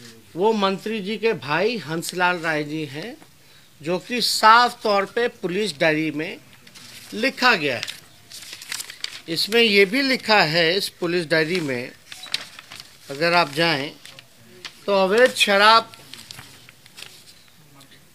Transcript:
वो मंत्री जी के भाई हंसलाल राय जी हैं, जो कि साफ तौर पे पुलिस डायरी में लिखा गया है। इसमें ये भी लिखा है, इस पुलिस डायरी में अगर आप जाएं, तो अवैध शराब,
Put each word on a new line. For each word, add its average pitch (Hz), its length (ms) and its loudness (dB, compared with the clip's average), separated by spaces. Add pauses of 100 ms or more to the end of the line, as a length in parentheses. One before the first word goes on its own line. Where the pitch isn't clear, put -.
(360)
वो 196 180 2
मंत्री 208 460 -2
जी 202 180 -6
के 220 160 0
भाई 165 440 -2
हंसलाल 170 600 -2
राय 156 240 -2
जी 151 220 -8
हैं, 160 300 -12 (680)
जो 170 180 -4
कि 240 220 -6
साफ 233 600 6
तौर 202 220 2
पे 233 220 -2
पुलिस 185 520 -4
डायरी 156 320 0
में 156 260 -8 (760)
लिखा 247 420 2
गया 143 200 -2
है। 107 80 -8 (1500)
इसमें 196 320 -2
ये 202 240 6
भी 220 160 -2
लिखा 240 420 2
है, 165 340 2
इस 196 120 -4
पुलिस 175 360 -4
डायरी 160 340 0
में 131 320 -6 (1200)
अगर 160 220 -2
आप 170 200 2
जाएं, 156 380 0 (960)
तो 202 100 -2
अवैध 214 400 4
शराब, 214 560 4 (2250)